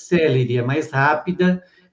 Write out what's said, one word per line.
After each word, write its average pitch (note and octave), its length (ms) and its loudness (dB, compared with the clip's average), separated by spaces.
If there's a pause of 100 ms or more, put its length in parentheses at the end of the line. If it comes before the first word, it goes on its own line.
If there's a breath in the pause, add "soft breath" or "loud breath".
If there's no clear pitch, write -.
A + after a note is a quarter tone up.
célere, C3 520 0
é A#2 40 -2
mais C#3 280 -4
rápida, F3+ 720 0 (300 soft breath)